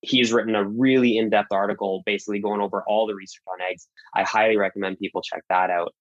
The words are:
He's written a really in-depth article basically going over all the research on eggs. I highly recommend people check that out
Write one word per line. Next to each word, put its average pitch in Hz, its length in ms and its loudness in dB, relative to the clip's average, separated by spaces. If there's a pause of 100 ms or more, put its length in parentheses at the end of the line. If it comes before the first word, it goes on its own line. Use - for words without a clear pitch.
He's 120 300 2
written 113 220 2
a 104 120 2
really 123 520 4
in-depth 107 340 2
article 98 540 -2
basically 104 340 -4
going 104 220 -2
over 98 260 -4
all 107 180 2
the 107 80 -4
research 95 280 -16 (100)
on 90 80 -10 (100)
eggs. 92 160 -12 (280)
I 98 80 2
highly 110 340 2
recommend 95 420 -2
people 95 220 -6
check - 300 -10
that 92 180 2
out 87 320 -2